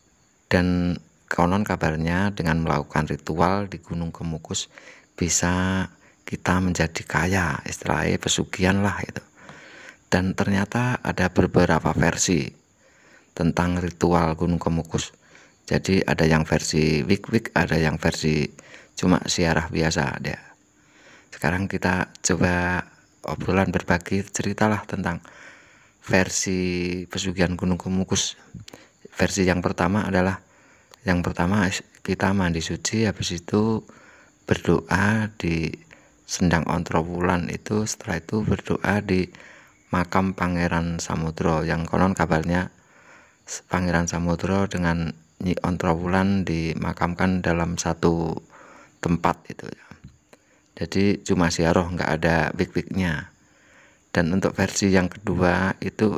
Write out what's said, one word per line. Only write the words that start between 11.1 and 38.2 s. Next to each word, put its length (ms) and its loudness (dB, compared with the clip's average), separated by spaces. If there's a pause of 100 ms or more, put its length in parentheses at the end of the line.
beberapa 560 2
versi 560 2 (880)
tentang 480 0
ritual 560 2
Gunung 240 0
Kemukus. 480 -2 (560)
Jadi 400 2
ada 240 2
yang 160 2
versi 560 0
wik-wik, 560 -2
ada 240 2
yang 160 0
versi 640 -2 (340)
cuma 320 4
siarah 400 0
biasa 400 0
ada. 320 -6 (880)
Sekarang 400 -2
kita 560 -2
coba 560 2 (480)
obrolan 400 0
berbagi 560 0
ceritalah 640 -2
tentang 320 -4 (800)
versi 1120 0
pesugihan 480 0
Gunung 160 0
Kemukus. 640 -2 (720)
Versi 320 0
yang 160 4
pertama 480 0
adalah, 320 2 (640)
yang 160 2
pertama 480 0
is-, 160 -4 (240)
kita 240 0
mandi 320 0
suci, 400 -2
habis 320 -2
itu 480 0 (640)
berdoa 880 2
di 400 -2 (480)
Sendang 400 2
Ontrowulan 880 0
itu, 320 -2
setelah 400 -6